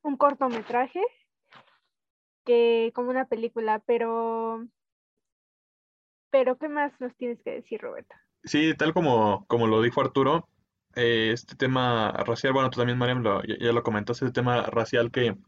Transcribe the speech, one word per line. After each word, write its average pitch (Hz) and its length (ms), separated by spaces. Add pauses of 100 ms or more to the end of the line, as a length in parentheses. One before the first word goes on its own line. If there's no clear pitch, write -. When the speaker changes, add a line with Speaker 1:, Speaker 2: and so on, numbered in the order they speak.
Speaker 1:
un 277 160
cortometraje 254 800 (1500)
que 233 480
como 247 160
una 262 160
película, 220 580
pero, 226 800 (1600)
pero 254 260
¿qué 302 120
más 294 320
nos 247 160
tienes 240 260
que - 80
decir, - 300
Roberto? - 340 (300)
Speaker 2:
Sí, 156 300
tal 160 200
como, 113 540
como 117 180
lo 110 160
dijo 120 180
Arturo, 135 480 (460)
eh, 117 380
este - 240
tema 123 560
racial, 123 400
bueno, 131 180
tú 120 80
también, 123 200
Mariam, 123 240
lo, 98 200
ya, 107 160
ya 117 140
lo 117 100
comentaste, 117 440
este 123 140
tema 123 220
racial 117 480
que, 117 260 (120)